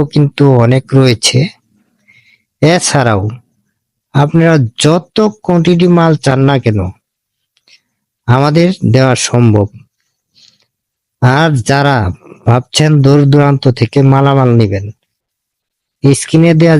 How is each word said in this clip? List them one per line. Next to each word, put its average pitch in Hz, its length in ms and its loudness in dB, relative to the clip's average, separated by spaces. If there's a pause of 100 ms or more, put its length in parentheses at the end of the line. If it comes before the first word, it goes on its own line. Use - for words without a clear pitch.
কিন্তু 147 380 -2 (140)
অনেক 120 260 0 (100)
রয়েছে। 127 460 0 (1200)
এছাড়াও 135 600 -2 (920)
আপনারা 165 400 0 (240)
যত 170 380 -2 (240)
কোয়ান্টিটি 175 460 0 (100)
মাল 165 240 2
চান 135 240 -2
না 139 120 0
কেন 110 220 -2 (1500)
আমাদের 147 400 2 (240)
দেওয়া 131 220 2 (100)
সম্ভব। 110 440 0 (1500)
আর 139 280 0 (140)
যারা 139 340 -2 (480)
ভাবছেন 127 460 0 (100)
দূর 139 240 2
দূরান্ত 143 380 0 (140)
থেকে - 260 -2
মালামাল 135 540 2
নেবেন, 101 280 -2 (1200)
স্ক্রিনে 160 520 0
দেয়া 160 240 2